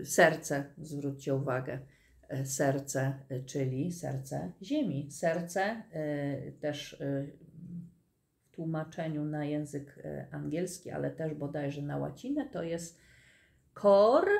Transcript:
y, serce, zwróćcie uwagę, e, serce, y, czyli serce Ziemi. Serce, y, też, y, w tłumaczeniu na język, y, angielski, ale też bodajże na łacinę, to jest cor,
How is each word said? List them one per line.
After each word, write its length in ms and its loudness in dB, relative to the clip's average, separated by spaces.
y, 60 -8
serce, 580 6
zwróćcie 560 -4
uwagę, 440 0
e, 180 -2
serce, 680 0
y, 140 -4
czyli 480 -2
serce 600 -6
Ziemi. 480 -2
Serce, 720 -2
y, 120 -10
też, 320 -6
y, 440 -4
w 60 -20
tłumaczeniu 760 -4
na 200 -2
język, 540 -4
y, 320 -8
angielski, 600 -4
ale 200 -2
też 240 -4
bodajże 480 -4
na 140 -4
łacinę, 500 -4
to 160 -6
jest 360 -6
cor, 540 8